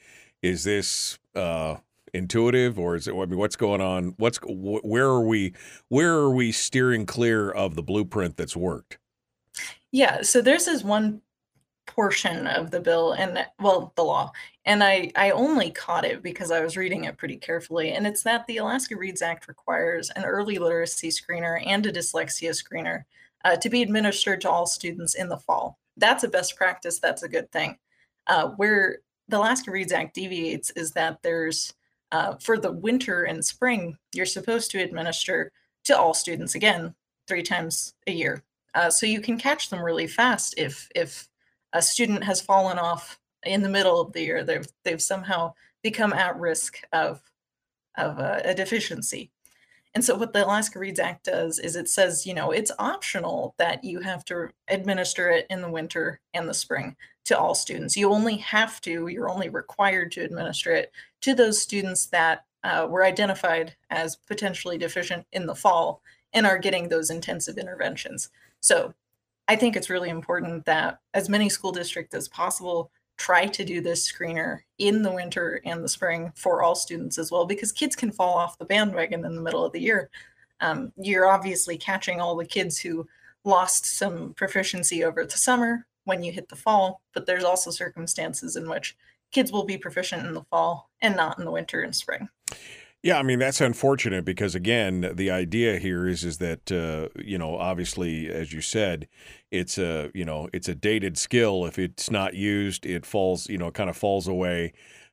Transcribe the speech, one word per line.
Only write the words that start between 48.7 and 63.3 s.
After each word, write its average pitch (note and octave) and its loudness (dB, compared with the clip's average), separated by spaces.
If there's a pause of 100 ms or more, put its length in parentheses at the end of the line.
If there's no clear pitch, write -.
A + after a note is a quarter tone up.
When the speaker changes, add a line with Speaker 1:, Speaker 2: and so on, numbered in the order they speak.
Speaker 2:
And B3 2
so A#3+ 4
what A#3 -2
the G3+ 4
Alaska G#3 0
Reads F#3+ -4
Act F3 -4
does E3 -2
is E3+ -6
it F3 -4
says, F#3 2
you F#3 -6
know, D#3 -2
it's G#3+ 0
optional G#3 -4
that E3+ 0
you F3 -6
have F#3 -6
to F3 -8 (180)
administer F#3 0
it E3+ 4
in F#3 -6
the F3 -6
winter D#3+ -6 (140)
and E3 -4
the C#3+ -4
spring - -6 (300)
to - 4
all - 2
students. D#3+ -4
You G3+ 6
only G#3+ 2
have A3 0
to, E3+ -6
you're F3+ -6
only F#3 -4
required F#3+ 0
to F3 -8
administer E3+ -4
it D#3+ 2 (300)
to C4+ 4
those A3+ 6
students F#3+ -2
that, E3 2 (180)
uh, E3 0
were F3+ 2
identified F#3 2 (140)